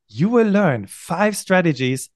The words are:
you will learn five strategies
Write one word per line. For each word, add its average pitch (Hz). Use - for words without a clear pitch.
you 127
will 233
learn 165
five 196
strategies 135